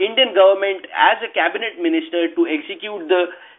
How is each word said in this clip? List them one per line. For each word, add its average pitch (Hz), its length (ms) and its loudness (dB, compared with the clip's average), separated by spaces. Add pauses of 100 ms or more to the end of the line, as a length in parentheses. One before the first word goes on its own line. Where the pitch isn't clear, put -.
Indian 220 320 -2
government 196 600 2
as 208 300 2
a 220 60 -8
cabinet 185 500 -4
minister 165 560 -2
to 170 120 2
execute 180 600 -8
the 175 200 2 (320)